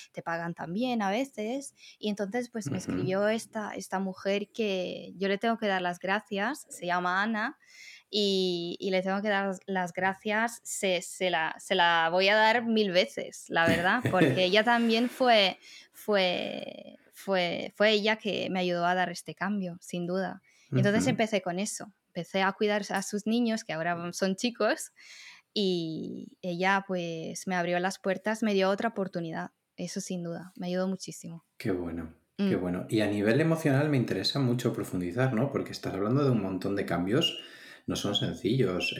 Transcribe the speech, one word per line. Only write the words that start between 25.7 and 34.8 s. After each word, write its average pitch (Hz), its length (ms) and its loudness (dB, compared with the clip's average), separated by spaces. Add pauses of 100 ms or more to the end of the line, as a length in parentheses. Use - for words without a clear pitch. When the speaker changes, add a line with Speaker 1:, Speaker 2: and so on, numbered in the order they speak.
Speaker 1:
ella, 185 460 0
pues, 170 600 -6
me 185 80 -2
abrió 175 240 0
las 190 200 -2
puertas, 196 440 -2
me 214 100 2
dio 190 160 4
otra 202 200 0
oportunidad, 175 640 -6 (260)
eso 180 240 -6
sin 180 220 -6
duda, 170 340 -10
me 180 100 -6
ayudó 185 200 0
muchísimo. 170 580 -8 (120)
Speaker 2:
Qué - 140 -4
bueno, 82 420 -4 (260)
Speaker 1:
Mm. 202 60 2
Speaker 2:
qué - 100 4
bueno. 90 340 -2
Y 107 120 2
a 104 60 2
nivel 104 340 2
emocional 156 480 4
me 139 80 4
interesa 104 420 0
mucho 123 340 2
profundizar, 107 600 0